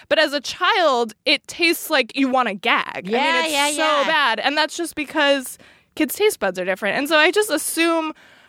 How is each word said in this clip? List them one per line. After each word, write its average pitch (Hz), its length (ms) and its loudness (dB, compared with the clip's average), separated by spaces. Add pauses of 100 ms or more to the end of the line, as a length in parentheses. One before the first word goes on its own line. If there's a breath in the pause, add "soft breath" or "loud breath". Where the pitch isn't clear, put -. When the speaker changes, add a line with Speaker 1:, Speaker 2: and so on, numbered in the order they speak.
Speaker 1:
But 302 120 2
as 302 140 2
a 294 60 -4
child, 302 720 0 (120)
it 294 220 2
tastes - 420 -2
like 269 260 0
you 269 140 0
wanna 247 240 0
gag. 233 320 0 (100)
I - 60 -8
mean, 180 120 -8
Speaker 2:
Yeah, 320 300 0
Speaker 1:
it's 320 100 -4
Speaker 2:
yeah, 285 180 2
Speaker 1:
so 294 300 0
Speaker 2:
yeah. - 60 0
Speaker 1:
bad. 277 320 2
And 262 160 0
that's 302 220 -2
just 339 160 -6
because 285 640 -2 (380 soft breath)
kids' 311 200 -2
taste 415 240 0
buds 190 200 -2
are 180 60 -4
different. 190 340 -2
And 277 100 -4
so 320 80 2
I 311 140 4
just 427 180 0
assume 320 640 0 (360 soft breath)